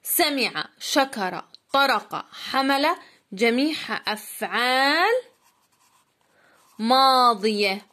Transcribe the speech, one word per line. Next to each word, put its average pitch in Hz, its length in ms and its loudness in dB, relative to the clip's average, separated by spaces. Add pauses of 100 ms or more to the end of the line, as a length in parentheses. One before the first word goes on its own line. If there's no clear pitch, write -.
سمع، 254 600 -2 (140)
شكر، 233 640 -2 (300)
طرق، 240 520 0 (260)
حمل، 277 360 0 (440)
جميعها 240 600 0
أفعال 254 1200 -2 (1700)
ماضية 226 1000 2 (120)